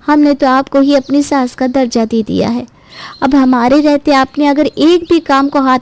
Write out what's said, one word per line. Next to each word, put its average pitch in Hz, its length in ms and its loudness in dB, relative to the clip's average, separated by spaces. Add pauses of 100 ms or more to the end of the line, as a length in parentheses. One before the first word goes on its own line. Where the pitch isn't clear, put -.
हमने 294 280 2
तो 277 120 -2
आपको 269 340 0
ही 277 140 2
अपनी 277 280 0
सास 269 320 -2
का 262 120 -4
दर्जा 254 380 -2
दे 226 180 -2
दिया 196 260 -2
है। 240 180 -6 (560)
अब 269 120 0
हमारे 254 460 2
रहते 294 320 0
आपने 269 340 0
अगर 285 200 0
एक 330 380 0
भी 339 160 0
काम 277 280 0
को 285 120 -2
हाथ 262 220 0